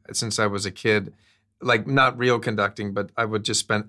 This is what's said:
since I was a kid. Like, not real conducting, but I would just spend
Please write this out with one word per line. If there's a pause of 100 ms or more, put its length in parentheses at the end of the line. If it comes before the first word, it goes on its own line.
(140)
since
I
was
a
kid. (480)
Like,
not
real
conducting,
but
I
would
just
spend